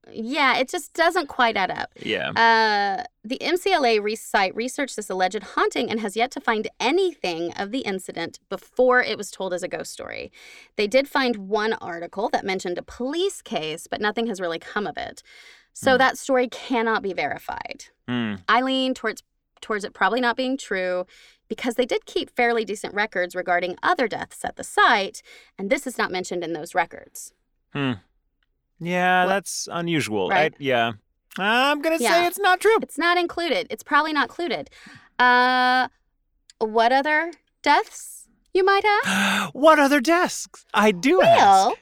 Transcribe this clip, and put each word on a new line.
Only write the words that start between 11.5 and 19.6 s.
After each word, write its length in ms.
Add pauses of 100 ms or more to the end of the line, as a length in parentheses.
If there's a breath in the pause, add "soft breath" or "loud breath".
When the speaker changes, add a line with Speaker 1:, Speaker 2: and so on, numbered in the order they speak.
Speaker 1:
article 560
that 160
mentioned 320
a 40
police 600
case, 440
but 140
nothing 280
has 120
really 180
come 280
of 100
it. 260 (520 loud breath)
So 180
Speaker 2:
Hmm. 60
Speaker 1:
that 200
story 300
cannot 540
be 100
verified. 720 (240)
Speaker 2:
Hmm. 280 (120)
Speaker 1:
I 140
lean 320
towards, 280 (380)